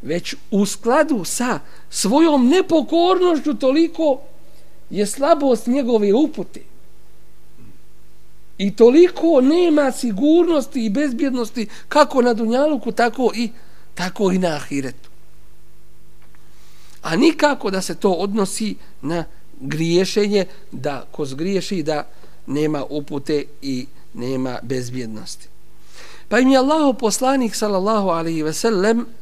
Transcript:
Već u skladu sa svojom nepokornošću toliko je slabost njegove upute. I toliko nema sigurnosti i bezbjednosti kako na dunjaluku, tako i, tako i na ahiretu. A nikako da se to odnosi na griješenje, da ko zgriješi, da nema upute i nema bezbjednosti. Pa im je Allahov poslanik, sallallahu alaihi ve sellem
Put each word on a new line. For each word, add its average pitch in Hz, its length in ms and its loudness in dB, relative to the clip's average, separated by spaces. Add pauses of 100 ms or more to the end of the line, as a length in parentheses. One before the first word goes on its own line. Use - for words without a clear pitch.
Već 165 280 -4 (160)
u 202 160 4
skladu 262 580 2
sa 240 360 -2 (300)
svojom 277 580 4
nepokornošću 339 1040 4
toliko 294 680 2 (720)
je 202 160 0
slabost 277 600 2
njegove 233 460 2
upute. - 480 0 (2000)
I 196 180 -2
toliko 311 640 8
nema 294 520 4
sigurnosti 285 920 2
i 220 60 0
bezbjednosti 247 800 -2 (200)
kako 285 340 4
na 240 120 4
dunjaluku, 247 580 0
tako 240 420 2
i, - 160 -2 (440)
tako 185 380 0
i 185 60 2
na 180 100 2
ahiretu. 139 640 -6 (1900)
A 165 140 -2
nikako 294 540 2
da 190 100 -2
se 180 140 -6
to 190 180 2
odnosi 196 640 -2 (260)
na 160 220 -2 (360)
griješenje, 180 840 2 (260)
da 135 400 -6
ko 151 140 -4
zgriješi, 175 560 -2
da 147 240 -2 (400)
nema 151 440 0
upute 143 540 -4 (180)
i 131 240 -4 (280)
nema 127 480 -4
bezbjednosti. 123 840 -6 (800)
Pa 208 100 4
im 262 100 6
je 269 100 6
Allahov 285 340 4
poslanik, 240 600 0
sallallahu 202 540 0
alaihi 165 340 0
ve 156 100 -2
sellem 226 540 2 (160)